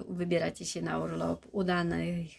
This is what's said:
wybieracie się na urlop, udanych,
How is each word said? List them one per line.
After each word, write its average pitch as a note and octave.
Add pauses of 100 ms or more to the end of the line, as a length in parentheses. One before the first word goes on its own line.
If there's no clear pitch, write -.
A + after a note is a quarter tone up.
wybieracie E3+
się E3+
na E3
urlop, E3
udanych, E3+ (120)